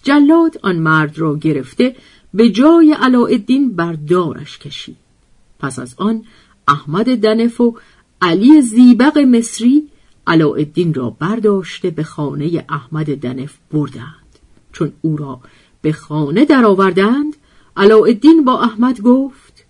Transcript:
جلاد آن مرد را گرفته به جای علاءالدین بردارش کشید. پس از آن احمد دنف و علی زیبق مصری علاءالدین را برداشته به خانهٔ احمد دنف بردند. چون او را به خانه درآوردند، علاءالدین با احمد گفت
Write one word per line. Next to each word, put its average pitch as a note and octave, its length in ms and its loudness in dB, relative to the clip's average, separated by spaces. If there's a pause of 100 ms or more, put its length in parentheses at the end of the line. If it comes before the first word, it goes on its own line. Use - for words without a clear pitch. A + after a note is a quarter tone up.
جلاد D4+ 600 2
آن F3+ 140 -2
مرد D#3 420 0
را D#3 180 -4
گرفته D3+ 600 -4 (380)
به A3+ 160 2
جای D4+ 500 4
علاءالدین B3 720 0
بردارش E3 880 -6
کشید. - 380 -18 (640)
پس C3 200 -10
از B2+ 180 -14
آن A3 280 -4 (440)
احمد G3 520 -2
دنف A3+ 400 0
و A#3 160 0 (460)
علی A3 400 4
زیبق B3 560 4
مصری B3+ 720 0 (380)
علاءالدین D#3+ 680 0
را B2 160 -6
برداشته G3 800 -4
به D#3 120 -10
خانهٔ D3 640 -8
احمد D3+ 500 -8
دنف C3 360 -12 (180)
بردند. C#3 680 -10 (340)
چون D3+ 200 -6 (100)
او D#3 140 -4
را C3+ 240 -12 (420)
به D#3 100 -4
خانه D#3 520 -2
درآوردند، A3 920 0 (400)
علاءالدین A#3 680 4
با B3 160 0
احمد A#3 400 -2
گفت B3+ 680 -2